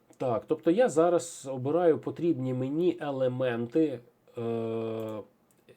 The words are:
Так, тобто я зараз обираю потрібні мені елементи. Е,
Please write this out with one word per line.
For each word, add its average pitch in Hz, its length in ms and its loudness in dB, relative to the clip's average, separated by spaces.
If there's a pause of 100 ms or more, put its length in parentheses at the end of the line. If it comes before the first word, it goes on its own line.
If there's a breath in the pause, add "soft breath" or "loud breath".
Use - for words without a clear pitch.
(180)
Так, 120 300 -2
тобто 160 240 2
я 226 180 4
зараз 165 600 2
обираю 143 480 2
потрібні 131 540 -2
мені 147 480 0
елементи. 131 1000 0 (380)
Е, 113 800 -4 (580)